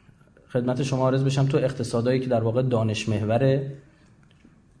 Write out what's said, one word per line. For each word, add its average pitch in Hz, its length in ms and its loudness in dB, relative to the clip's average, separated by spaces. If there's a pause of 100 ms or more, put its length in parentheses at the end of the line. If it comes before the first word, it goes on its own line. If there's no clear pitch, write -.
(500)
خدمت 127 340 -2
شما 131 260 0
عرض 135 140 2
بشم 135 220 2
تو 143 120 0
اقتصادایی 123 640 0
که 127 80 -4
در 117 140 0
واقع 113 200 0
دانش 110 480 0
محوره، 120 680 0 (1040)